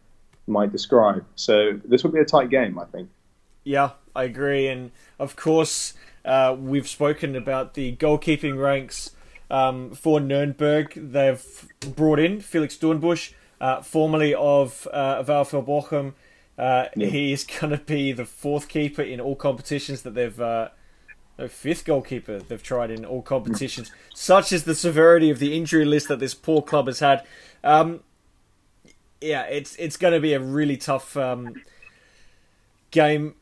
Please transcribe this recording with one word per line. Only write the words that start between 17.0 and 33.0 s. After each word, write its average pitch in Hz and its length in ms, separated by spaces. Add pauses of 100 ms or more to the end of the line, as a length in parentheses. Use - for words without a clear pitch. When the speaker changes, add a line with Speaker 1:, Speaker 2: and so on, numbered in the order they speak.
Speaker 2:
he 143 260
is 139 120
gonna 151 320
be 143 340
the 123 140
fourth 143 440
keeper 147 340
in 127 180
all 135 160
competitions 139 640
that 113 120
they've, 117 260
uh, 117 300 (680)
no, 127 80
fifth - 380
goalkeeper 123 560
they've 107 220
tried 120 280
in 113 140
all 123 180
competitions. 120 680 (200)
Such 190 380
is 175 140
the 160 100
severity 160 560
of 135 80
the 143 180
injury 160 280
list 147 240
that 139 100
this 127 160
poor 156 280
club 143 260
has 123 100
had. 139 260 (380)
Um, 160 380 (1200)
yeah, 147 220
it's, 139 340
it's 160 200
gonna 170 220
be 151 140
a 135 80
really 139 360
tough, - 400
um, 123 380 (1400)
game 151 520